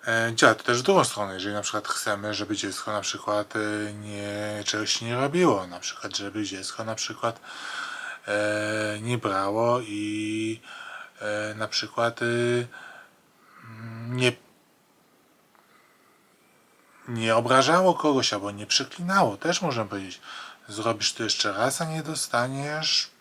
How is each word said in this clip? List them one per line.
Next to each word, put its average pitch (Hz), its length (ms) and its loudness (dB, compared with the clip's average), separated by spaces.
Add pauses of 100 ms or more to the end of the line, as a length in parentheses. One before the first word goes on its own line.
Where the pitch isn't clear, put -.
E, 113 280 2
działa 113 200 8
to - 100 -6
też 123 140 2
w 123 40 -2
drugą 185 220 6
stronę, 101 300 -2
jeżeli 98 200 -4
na 104 80 -2
przykład - 260 -4
chcemy, 104 460 -2
żeby 101 220 -2
dziecko 101 360 -4
na 104 80 0
przykład, 104 560 -2
e, 104 360 -2
nie, 104 720 -6
czegoś 104 360 0
nie 117 160 -2
robiło, 139 500 4
na 87 140 -12
przykład, - 360 -8
żeby 101 280 -4
dziecko 98 400 -8
na 110 100 -4
przykład, - 460 -4 (880)
e, 107 720 0
nie 120 180 -2
brało 110 640 2
i, 107 800 -4 (600)
e, 107 340 -4
na 107 140 -4
przykład, 117 540 0
e, 117 40 2 (1800)
nie, 123 240 4 (2750)
nie 113 280 2
obrażało 135 580 6
kogoś 135 380 4
albo 101 180 -4
nie 101 160 -10
przeklinało, 175 680 2
też 170 260 0
można 123 220 0
powiedzieć: 95 360 -8 (480)
„Zrobisz 107 440 0
to - 100 -6
jeszcze 107 300 0
raz, 117 280 0
a 170 40 0
nie 160 180 -2
dostaniesz 143 1080 -2 (100)